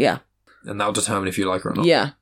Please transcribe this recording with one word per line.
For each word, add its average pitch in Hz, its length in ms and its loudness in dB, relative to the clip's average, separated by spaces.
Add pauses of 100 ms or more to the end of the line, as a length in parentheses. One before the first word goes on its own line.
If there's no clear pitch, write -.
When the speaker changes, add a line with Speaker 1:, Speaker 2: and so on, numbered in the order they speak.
Speaker 1:
Yeah. 120 180 2 (460)
Speaker 2:
And 104 160 -6
that'll 104 120 0
determine 101 360 -2
if 90 100 -4
you 101 100 2
like 90 140 -2
her - 80 -4
or - 60 -4
not? 160 80 0
Speaker 1:
Yeah, 143 260 2 (120)